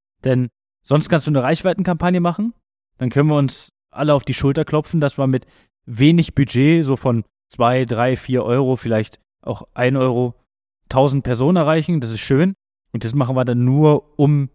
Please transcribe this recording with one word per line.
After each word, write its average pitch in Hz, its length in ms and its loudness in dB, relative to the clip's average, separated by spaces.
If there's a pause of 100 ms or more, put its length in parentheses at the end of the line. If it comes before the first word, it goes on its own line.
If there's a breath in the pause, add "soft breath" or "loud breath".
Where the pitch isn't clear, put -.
(240)
Denn 127 240 0 (320)
sonst 151 280 0
kannst 160 180 -2
du 151 60 -2
eine 135 100 2
Reichweitenkampagne 175 760 -2
machen, 175 340 -4 (440)
dann 123 120 -2
können 143 180 2
wir 151 80 2
uns - 340 -2 (200)
alle 151 240 0
auf 135 100 -2
die 135 100 -4
Schulter 143 300 0
klopfen, 156 360 -2
dass 143 180 -2
wir 135 80 -2
mit 131 200 -2 (400 soft breath)
wenig 147 480 2
Budget, 143 500 2
so 135 120 0
von 117 280 -2 (240)
zwei, 127 360 0
drei, 120 320 -2
vier 123 280 -2
Euro, 127 320 0
vielleicht 110 420 -4 (240)
auch - 320 -10
ein 123 220 0
Euro, 123 380 0 (540)
tausend 139 360 2
Personen 127 320 0
erreichen, 156 440 0
das 117 100 -6
ist 110 100 -8
schön. 175 340 2 (360)
Und 117 140 -8
das 113 100 -6
machen 131 220 0
wir 127 80 0
dann 123 200 0
nur, 147 540 2
um 143 360 2